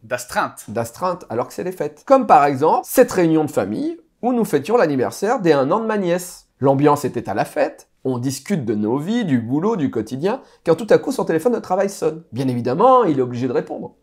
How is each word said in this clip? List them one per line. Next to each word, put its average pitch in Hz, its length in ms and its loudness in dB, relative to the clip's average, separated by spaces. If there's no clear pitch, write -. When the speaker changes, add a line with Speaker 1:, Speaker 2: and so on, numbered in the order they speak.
Speaker 1:
D'astreinte. 123 680 -6
Speaker 2:
d'astreinte, 120 640 -6
alors 117 180 -4
que - 60 -18
c'est 175 100 -6
les 180 80 -6
fêtes. - 340 -8
Comme 269 200 4
par 156 180 6
exemple, 147 400 2
cette - 280 4
réunion 160 320 2
de 147 60 -4
famille 285 480 -4
où 247 140 0
nous 233 100 2
fêtions 165 320 -2
l'anniversaire 175 640 0
des 170 120 4
un 139 180 2
an 208 100 0
de 226 60 -6
ma 220 100 -2
nièce. 175 520 -4
L'ambiance 139 460 4
était 113 240 -6
à 98 40 -4
la 123 120 0
fête, - 420 -4
on 131 140 -2
discute 135 480 -4
de 110 80 -2
nos 107 240 0
vies, 214 260 -2
du 131 160 2
boulot, 151 360 -2
du 143 140 -2
quotidien, 135 500 -4
quand - 100 4
tout 226 160 -6
à 240 80 8
coup - 120 -2
son 208 140 -2
téléphone 170 300 0
de - 40 -2
travail 196 320 -2
sonne. 160 320 -4
Bien 131 160 -2
évidemment, 160 560 4
il 151 140 0
est 131 40 2
obligé 123 260 -4
de 120 40 -4
répondre. 180 500 -6